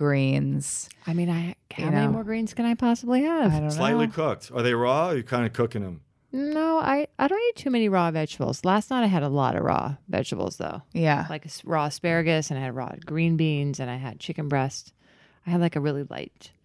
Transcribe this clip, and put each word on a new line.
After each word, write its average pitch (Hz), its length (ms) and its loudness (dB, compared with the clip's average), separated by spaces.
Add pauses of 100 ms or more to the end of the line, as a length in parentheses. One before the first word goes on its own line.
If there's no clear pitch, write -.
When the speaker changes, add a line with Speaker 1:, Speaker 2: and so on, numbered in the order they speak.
(240)
Speaker 1:
greens. 139 640 -2 (180)
Speaker 2:
I 165 80 -2
mean, 175 160 0
I, 170 240 -2 (180)
how - 140 -6
Speaker 1:
You 151 40 0
Speaker 2:
many 214 160 4
Speaker 1:
know. 214 60 2
Speaker 2:
more 220 120 -2
greens 220 300 -4
can 240 100 -2
I 233 100 2
possibly 240 480 2
have? 302 300 2
Speaker 1:
I 151 80 2
don't 151 100 0
Speaker 3:
Slightly 226 360 2
Speaker 1:
know. 220 60 -4
Speaker 3:
cooked. 151 420 -2
Are 120 80 0
they 120 120 4
raw? 131 340 2
Or 175 40 -2
are 151 40 0
you 120 60 -2
kinda 120 280 0
cooking 117 320 0
'em? 90 180 -10 (320)
Speaker 2:
No, 302 460 0
I, 285 300 0 (100)
I 269 80 2
don't 392 220 0
eat 453 80 -2
too - 140 -4
many 226 180 4
raw 175 240 4
vegetables. 151 520 -2
Last 196 260 2
night 254 120 0
I 220 60 4
had 170 160 2
a 143 40 0
lot 135 280 2
of - 60 0
raw - 340 0 (120)
vegetables - 500 -4
though. 80 240 -8 (100)
Speaker 1:
Yeah. 156 360 2
Speaker 2:
Like 156 180 -8
as-, - 180 -16
raw 156 220 0
asparagus, 165 640 0
and 139 80 -4
I 135 40 -4
had 127 140 -6
raw 127 160 -6 (120)
green 165 320 2
beans, 143 440 0
and 123 100 -4
I 123 60 -6
had 131 240 -10
chicken 156 280 -8
breast. 135 440 -2 (540)
I 175 40 -4
had, 170 100 4
like, 170 140 2
a 147 60 -2
really 143 280 -2
light. - 420 -14 (140)